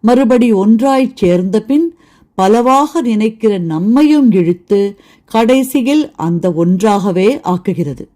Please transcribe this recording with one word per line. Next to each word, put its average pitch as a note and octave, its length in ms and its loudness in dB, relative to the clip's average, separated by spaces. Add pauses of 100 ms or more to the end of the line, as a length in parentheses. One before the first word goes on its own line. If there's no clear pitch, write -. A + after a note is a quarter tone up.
மறுபடி B3 480 2
ஒன்றாய் A3+ 640 2
சேர்ந்த F#3 460 0
பின் C#4+ 260 -2 (500)
பலவாக C4 640 0
நினைக்கிற A3 520 -2 (100)
நம்மையும் A#3+ 680 2
இழுத்து F3+ 480 0 (520)
கடைசியில் C4 720 0 (120)
அந்த E3+ 380 -4
ஒன்றாகவே F#3 760 0 (140)
ஆக்குகிறது. F3 600 -6 (120)